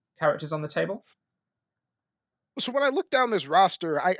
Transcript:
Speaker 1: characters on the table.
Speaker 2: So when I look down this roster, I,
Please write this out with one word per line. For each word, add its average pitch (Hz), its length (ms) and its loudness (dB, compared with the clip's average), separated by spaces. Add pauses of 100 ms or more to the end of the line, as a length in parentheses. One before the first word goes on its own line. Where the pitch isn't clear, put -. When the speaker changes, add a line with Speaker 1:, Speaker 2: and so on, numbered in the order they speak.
(200)
Speaker 1:
characters 151 340 -2
on 151 80 -4
the 151 60 -8
table. 170 380 -6 (1500)
Speaker 2:
So 254 140 -4
when 277 120 0
I 285 40 2
look 285 220 -2
down 254 220 2
this 170 160 -2
roster, 160 540 2
I, 185 180 2